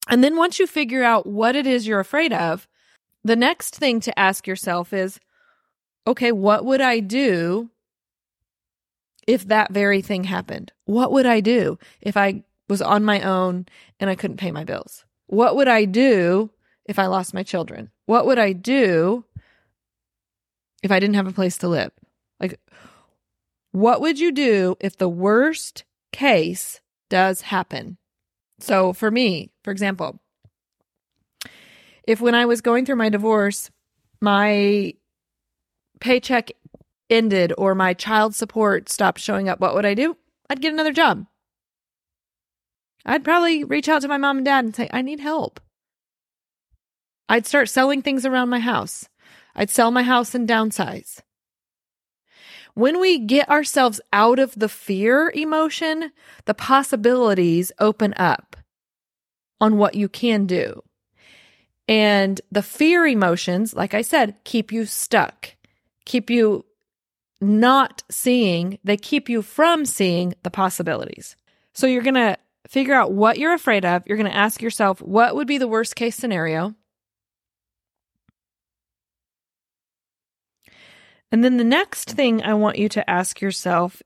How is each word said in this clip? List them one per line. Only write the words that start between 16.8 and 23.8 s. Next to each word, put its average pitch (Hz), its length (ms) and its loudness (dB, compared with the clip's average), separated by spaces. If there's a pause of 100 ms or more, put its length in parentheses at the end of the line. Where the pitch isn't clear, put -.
if 202 140 -4
I 190 80 0
lost 185 260 -4
my 185 80 -6
children? - 480 -8 (160)
What 226 220 2
would 254 100 4
I 208 160 2
do 190 720 0 (1600)
if 190 80 -4
I 190 80 4
didn't 202 160 2
have 196 120 0
a 185 60 -8
place 185 260 -2
to 180 80 -4
live? 147 240 -2 (480)
Like, - 200 -8 (1120)
what 208 300 2